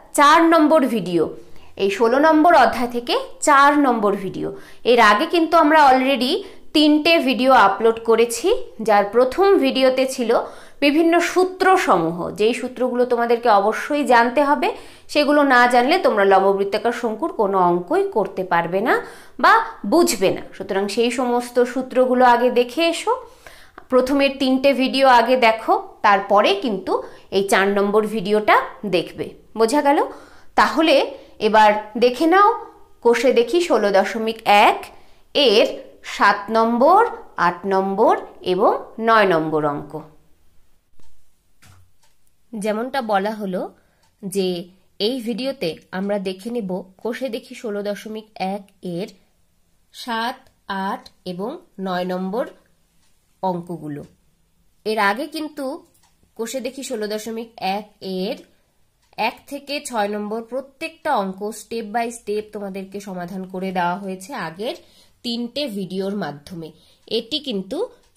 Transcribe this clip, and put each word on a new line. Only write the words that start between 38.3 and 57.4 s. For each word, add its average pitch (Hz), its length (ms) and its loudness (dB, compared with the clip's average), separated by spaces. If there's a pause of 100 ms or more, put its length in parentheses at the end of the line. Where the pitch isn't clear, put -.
এবং 240 180 2 (360)
নয় 220 260 4
নম্বর 156 280 -2 (120)
অঙ্ক। - 200 -12 (2750)
যেমনটা 220 360 -4 (120)
বলা 202 200 0 (100)
হলো 196 200 -6 (760)
যে 190 120 -2 (600)
এই 262 80 -2 (120)
ভিডিওতে 240 420 -6 (280)
আমরা 202 200 -4 (100)
দেখে 190 280 -10
নেব 196 160 -6 (320)
কোষে 240 320 -8
দেখি - 260 -14
ষোলো 208 260 -8
দশমিক 214 400 -12 (280)
এক 196 80 -14 (320)
এর 185 120 -8 (840)
সাত, 240 440 -8 (500)
আট 254 160 -8 (280)
এবং 196 200 -8 (360)
নয় 180 260 -4
নম্বর 190 320 -6 (1040)
অঙ্কগুলো। 156 520 -10 (920)
এর 220 80 -4 (100)
আগে 240 160 -4 (100)
কিন্তু 302 300 -10 (720)
কোষে 233 280 -8
দেখি 269 240 -10
ষোলো 214 240 -6
দশমিক 226 360 -8 (280)